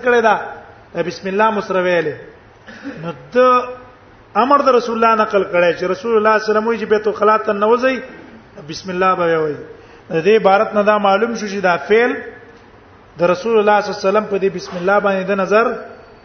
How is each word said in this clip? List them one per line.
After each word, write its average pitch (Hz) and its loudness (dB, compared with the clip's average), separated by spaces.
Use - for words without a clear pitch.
کړی 240 2
دا، 214 4
دا 175 -2
بسم 175 -8
الله 202 0
مو 208 -4
سره 185 -2
ویلې. 170 0
نو 170 -10
ته 247 4
امر 262 4
د 262 2
رسول 233 0
الله 226 2
نقل 202 0
کړی 175 2
چې 175 -4
رسول 185 -2
الله 214 4
صلی 208 -4
الله 214 -2
علیه - 0
وسلم 214 0
وایي 233 -2
چې 220 -8
بیت 214 0
الخلاء 208 2
ته 208 -2
ننوځئ، 233 0
بسم 175 -12
الله 185 0
به 170 0
وایي. 151 -2
د 160 -2
دې 208 4
عبارت 202 2
نه 208 2
دا 208 2
معلوم 202 2
شو 208 -8
چې 196 -8
دا 180 2
فعل 233 2
د 165 0
رسول 190 0
الله 208 2
صلی 190 -6
الله - -10
علیه 190 -2
وسلم 208 0
په 196 -2
دې 190 -2
بسم 185 -12
الله 190 0
باندې 196 0
د 190 -2
نظر 202 0